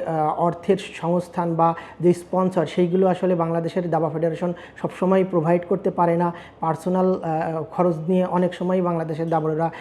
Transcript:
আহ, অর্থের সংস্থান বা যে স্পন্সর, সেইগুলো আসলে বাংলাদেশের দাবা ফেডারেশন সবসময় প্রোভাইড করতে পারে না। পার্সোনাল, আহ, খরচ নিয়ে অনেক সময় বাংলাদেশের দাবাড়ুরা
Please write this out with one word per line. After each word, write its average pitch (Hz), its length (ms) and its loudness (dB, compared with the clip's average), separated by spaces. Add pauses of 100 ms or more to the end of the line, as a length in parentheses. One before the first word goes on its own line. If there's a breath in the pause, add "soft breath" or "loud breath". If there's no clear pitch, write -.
আহ, 156 340 0
অর্থের 170 380 2
সংস্থান 170 800 -2
বা 165 200 4 (260 loud breath)
যে 175 120 6
স্পন্সর, 185 520 0
সেইগুলো 185 420 2
আসলে 185 280 2
বাংলাদেশের 165 540 -2
দাবা 160 200 0
ফেডারেশন 165 440 -2 (280 loud breath)
সবসময় 185 500 2
প্রোভাইড 175 380 2
করতে 185 220 0
পারে 175 260 2
না। 170 160 0 (260 loud breath)
পার্সোনাল, 185 640 0
আহ, 160 480 -4
খরচ 175 240 2 (120)
নিয়ে 185 180 2
অনেক 180 280 0
সময় 185 280 -2
বাংলাদেশের 165 480 -2
দাবাড়ুরা 160 520 0